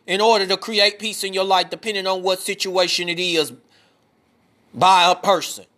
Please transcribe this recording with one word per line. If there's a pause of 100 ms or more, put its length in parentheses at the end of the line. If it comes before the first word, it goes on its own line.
in
order
to
create
peace
in
your
life,
depending
on
what
situation
it
is (1200)
by
a
person. (100)